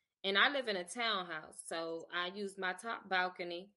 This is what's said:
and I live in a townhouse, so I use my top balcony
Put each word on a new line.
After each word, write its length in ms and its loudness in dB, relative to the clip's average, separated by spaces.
and 140 2
I 120 8
live 180 0
in 80 2
a 80 -2
townhouse, 840 -2
so 480 -4
I 140 0
use 300 -6
my 160 0
top 340 -8
balcony 680 0